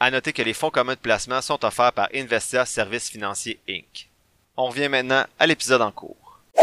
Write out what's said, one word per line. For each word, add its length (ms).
À 100
noter 220
que 80
les 140
fonds 160
communs 240
de 60
placement 420
sont 240
offerts 260
par 220
Investia 500
Services 460
Financiers 580
Inc. 400
On 120
revient 200
maintenant 380
à 80
l'épisode 340
en 80
cours. 480